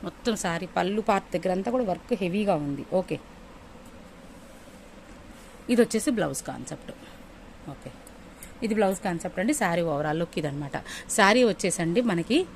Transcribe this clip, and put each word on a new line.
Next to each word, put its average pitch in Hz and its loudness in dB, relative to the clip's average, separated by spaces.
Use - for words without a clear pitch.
మొత్తం 220 -2
శారీ 170 -2
పళ్ళు 190 2
పార్ట్ 196 2
దగ్గర 180 0
అంతా 196 -2
కూడా 247 2
వర్క్ - -4
హెవీగా 196 2
ఉంది. 143 -4
ఓకే, 170 -4
ఇది 233 4
వచ్చేసి 220 0
బ్లౌజ్ 143 0
కాన్సెప్ట్. - -10
ఓకే, - -14
ఇది 220 2
బ్లౌజ్ 196 4
కాన్సెప్ట్ 180 -4
అండి. 233 2
శారీ 175 2
ఓవరాల్ 151 0
లుక్ 170 -4
ఇదనమాట. 143 -4
శారీ 214 8
వచ్చేసండి 175 2
మనకి 175 2